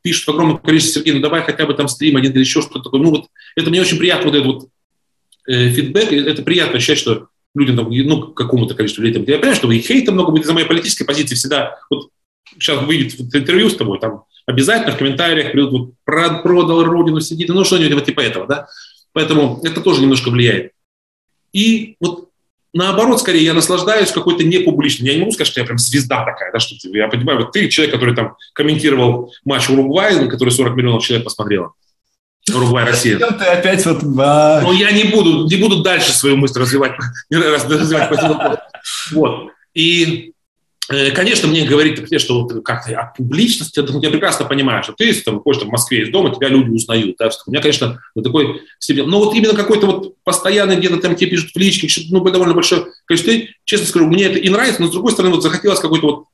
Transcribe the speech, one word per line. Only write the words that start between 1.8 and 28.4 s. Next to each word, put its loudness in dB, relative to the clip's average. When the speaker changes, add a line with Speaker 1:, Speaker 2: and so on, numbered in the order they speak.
Speaker 1:
стрим 0
один 2
или 2
ещё 2
что-то -6
такое". -2
Ну 4
вот 0
это -2
мне 2
очень 0
приятно, 0
вот 2
этот 2
вот, -4
э, 2
фидбэк. 0
И 2
это 0
приятно 0
ощущать, 0
что -2
людям 2
там, -2
ну, 0
к -20
какому-то 0
количеству -4
людей 2
там, -2
я 2
понимаю, 2
что 0
и 2
хейта 2
много 2
будет 2
из-за 0
моей 0
политической -2
позиции -2
всегда. -4
Вот -6
щас -2
выйдет -2
вот -6
интервью 2
с -2
тобой, -2
там -8
обязательно 0
в -6
комментариях -2
придут: 2
"Вот -4
про-, 0
продал 4
родину, 2
сидит", -6
ну, 2
что-нибудь 2
вот 0
типа -2
этого, -4
да. -6
Поэтому 0
это -4
тоже 2
немножко 2
влияет. 0
И 0
вот -8
наоборот, 2
скорее, 2
я 2
наслаждаюсь 0
какой-то 0
непубличной. 0
Я 2
не 0
могу -2
сказать, -2
что -6
я -4
прям -6
звезда -2
такая, -8
да, -4
что -8
ты, -10
я 2
понимаю, -2
вот -6
ты 0
человек, 0
который 0
там -4